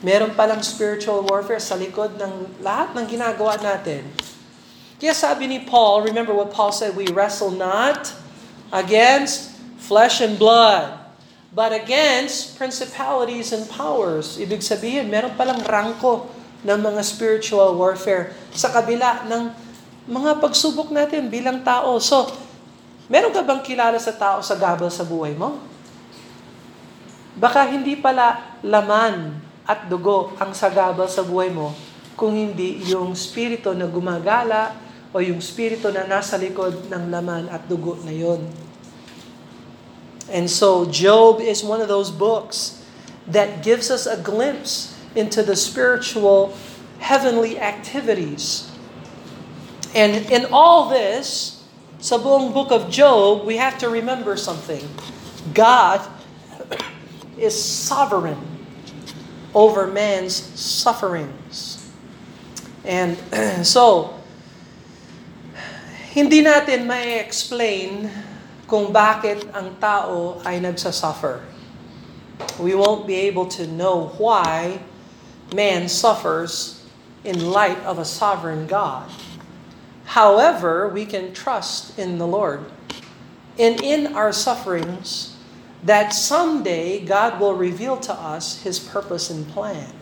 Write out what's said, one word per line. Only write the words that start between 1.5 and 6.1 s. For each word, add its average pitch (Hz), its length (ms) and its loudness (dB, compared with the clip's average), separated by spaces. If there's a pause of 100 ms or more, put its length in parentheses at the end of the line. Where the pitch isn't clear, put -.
sa 214 160 -6
likod 208 480 -6
ng 185 400 -10
lahat 214 320 -4
ng 240 160 -6
ginagawa 220 480 -2
natin. 190 480 -4 (960)
Kaya 302 160 0
sabi 285 320 -2
ni 262 160 -4
Paul, 214 400 6
remember 220 320 0